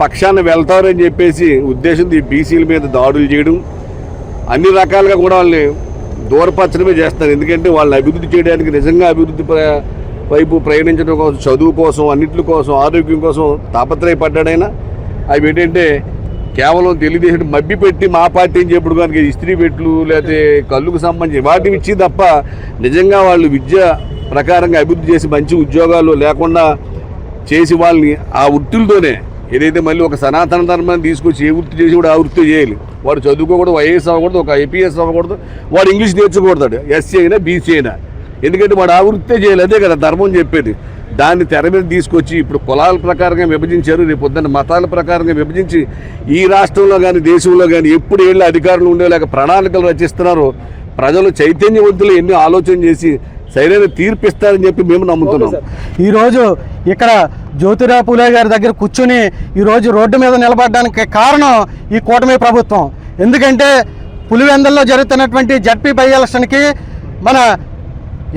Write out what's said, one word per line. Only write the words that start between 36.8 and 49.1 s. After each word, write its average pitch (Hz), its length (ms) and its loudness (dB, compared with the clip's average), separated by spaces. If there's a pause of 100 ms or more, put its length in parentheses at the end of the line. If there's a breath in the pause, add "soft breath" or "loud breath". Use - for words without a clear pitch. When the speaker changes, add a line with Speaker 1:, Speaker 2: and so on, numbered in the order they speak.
Speaker 1:
ఎస్సీ 160 260 -4
అయినా 180 240 2
బీసీ 170 300 -2
అయినా. 123 160 -2 (540 loud breath)
ఎందుకంటే 190 340 0
వాడు 180 160 2
ఆ 185 100 6
వృత్తే 208 360 0
చేయాలి, 196 240 4
అదే 214 180 2
కదా 170 120 2 (100)
ధర్మం 185 320 0
చెప్పేది. 156 340 -2 (480 loud breath)
దాన్ని 170 320 2
తెర 151 220 0
మీద 190 100 0 (100)
తీసుకొచ్చి 165 480 -2
ఇప్పుడు 143 160 -6 (100)
కులాల 156 280 2 (100)
ప్రకారంగా 175 480 0
విభజించారు, 165 560 0
రేపు 143 140 -4
పొద్దున్న 147 320 -4
మతాల 170 380 0
ప్రకారంగా 170 460 -2
విభజించి 165 400 -2 (580 loud breath)
ఈ - 20 0 (140)
రాష్ట్రంలో 196 500 2
కానీ 180 160 2 (120)
దేశంలో 180 420 4
కానీ 160 140 2 (100)
ఎప్పుడు 190 320 0
ఏళ్ళు 185 200 4
అధికారంలో 175 440 2
ఉండేలాగా 170 400 0